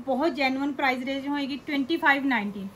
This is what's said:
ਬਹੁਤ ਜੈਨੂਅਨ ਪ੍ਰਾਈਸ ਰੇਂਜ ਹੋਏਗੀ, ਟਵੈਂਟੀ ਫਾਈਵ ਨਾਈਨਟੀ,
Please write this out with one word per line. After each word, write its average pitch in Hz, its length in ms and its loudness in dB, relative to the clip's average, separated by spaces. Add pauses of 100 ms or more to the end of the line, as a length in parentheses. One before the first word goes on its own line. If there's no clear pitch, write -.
ਬਹੁਤ 269 260 2
ਜੈਨੂਅਨ 269 400 0
ਪ੍ਰਾਈਸ 262 320 0
ਰੇਂਜ 269 240 -4
ਹੋਏਗੀ, 285 280 -2
ਟਵੈਂਟੀ 277 400 -2
ਫਾਈਵ 277 280 4
ਨਾਈਨਟੀ, 208 520 -2